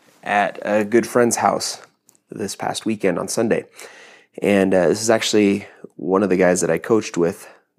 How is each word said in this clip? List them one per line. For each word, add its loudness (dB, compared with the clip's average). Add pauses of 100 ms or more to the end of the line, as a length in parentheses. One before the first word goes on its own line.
(220)
at -2
a 0
good 0
friend's 2
house -2 (480)
this -10
past -8
weekend -2
on -6
Sunday. -2 (760)
And, 4
uh, 4
this 0
is 0
actually 2 (300)
one 0
of 0
the 2
guys 4
that 0
I 0
coached -2
with -2 (320)